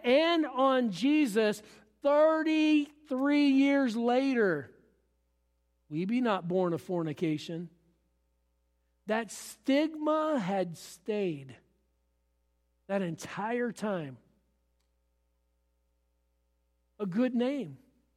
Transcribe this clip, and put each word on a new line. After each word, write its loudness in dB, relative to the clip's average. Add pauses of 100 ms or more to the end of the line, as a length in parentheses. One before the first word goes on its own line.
and 4
on 2
Jesus 0 (420)
thirty-three 2
years 4
later. 0 (1160)
"We -4
be -2
not 0
born 0
of -4
fornication." -4 (1400)
That -4
stigma -2
had -4
stayed -8 (1300)
that -2
entire -6
time. -8 (2750)
A -2
good 0
name. -2 (400)